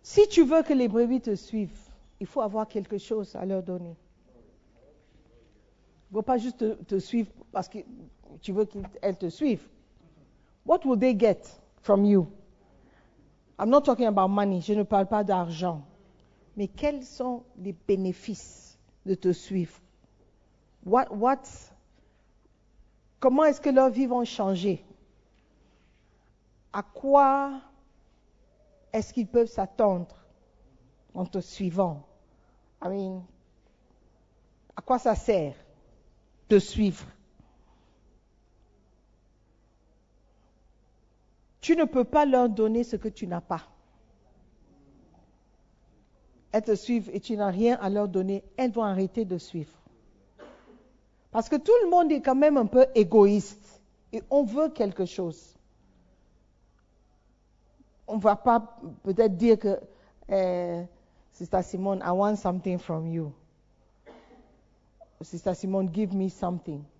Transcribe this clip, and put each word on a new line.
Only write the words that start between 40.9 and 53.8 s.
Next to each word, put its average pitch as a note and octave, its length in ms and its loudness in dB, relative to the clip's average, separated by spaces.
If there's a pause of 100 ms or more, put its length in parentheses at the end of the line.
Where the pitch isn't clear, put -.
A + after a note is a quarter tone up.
Tu D#4+ 160 2
ne E4 80 2
peux B3+ 220 0
pas D4 200 2
leur B3+ 240 2
donner A3 340 0
ce A#3 120 -6
que G#3+ 120 -8
tu G#3+ 200 -10
n'as E3+ 140 -6
pas. E3 200 -8 (3000)
Elles D#4+ 120 0
te A3 100 0
suivent A3 400 -2
et - 60 -6
tu G#3+ 180 -6
n'as G3+ 140 0
rien A#3 300 2
à F#3 80 -4
leur G#3 180 -2
donner, F#3+ 360 -2 (140)
elles B3+ 140 0
vont A3 120 -2
arrêter F#3+ 420 -2
de F3+ 120 -6
suivre. - 400 -12 (1500)
Parce A3+ 180 -4
que D4+ 80 0
tout E4+ 140 0 (120)
le F4 60 0
monde E4+ 220 4
est C#4+ 100 0
quand C4 140 2
même D4 220 4
un A3+ 80 2
peu B3+ 300 6
égoïste G3+ 840 4 (300)